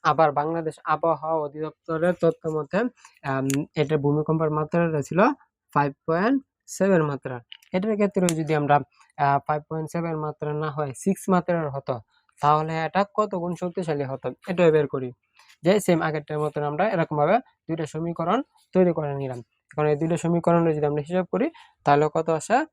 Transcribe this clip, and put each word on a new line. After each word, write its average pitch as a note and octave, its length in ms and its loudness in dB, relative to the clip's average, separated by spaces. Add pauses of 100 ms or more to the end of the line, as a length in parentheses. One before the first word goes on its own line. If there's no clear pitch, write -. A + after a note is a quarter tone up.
আবার D#3 280 4
বাংলাদেশ D#3 520 -2
আবহাওয়া D#3 600 0
অধিদপ্তরের D#3 760 -4
তথ্য E3 280 2
মতে, D#3 300 -2 (440)
আম, C3+ 240 -2 (340)
এটা D3 160 0
ভূমিকম্পের D3+ 600 0
মাত্রাটা D#3+ 440 0
ছিল D#3+ 180 -2 (540)
ফাইভ C#3+ 180 2 (160)
পয়েন্ট G3 300 0 (300)
সেভেন F#3+ 340 2
মাত্রা। C#3 340 -4 (400)
এটার G#3 180 0
ক্ষেত্রেও G3 460 0
যদি D#3 160 0
আমরা, D3 200 4 (420)
আহ, C#3 300 2
ফাইভ D3+ 220 -2
পয়েন্ট D#3+ 220 -6
সেভেন E3+ 240 -4
মাত্রা D3+ 380 -6
না D3+ 220 -4
হয় C#3+ 160 -4 (120)
সিক্স F#3+ 180 -2 (120)
মাত্রার E3+ 420 -2
হতো, C3+ 200 -6 (460)
তাহলে D#3 320 2 (140)
এটা F#3 140 0 (120)
কত G#3 220 0
গুণ F3 260 -4
শক্তিশালী D#3+ 420 -4
হতো, C3 240 -6 (200)
এটাও F3 280 4
বের D3 180 2
করি। C3 160 -6 (560)
যে F3+ 140 6
সেম E3+ 220 2
আগেরটার D3+ 380 -4
মতন D3+ 240 -2
আমরা D3+ 200 -2 (100)
এরকমভাবে D#3+ 420 2 (320)
দুইটা D#3+ 180 -6
সমীকরণ E3+ 540 -4 (340)
তৈরি F#3 240 4
করে D3 240 -4
নিলাম। B2+ 180 -6 (320)
এখন D3+ 140 0
এই D3+ 160 2
দুইটা E3 220 0
সমীকরণে E3+ 520 2
যদি D3 100 2
আমরা D3 220 0
হিসাব F3+ 260 -2
করি, G#3+ 140 0 (360)
তাহলে C#3+ 220 4 (100)
কত D#3+ 140 -2
আসে? E3 280 0 (160)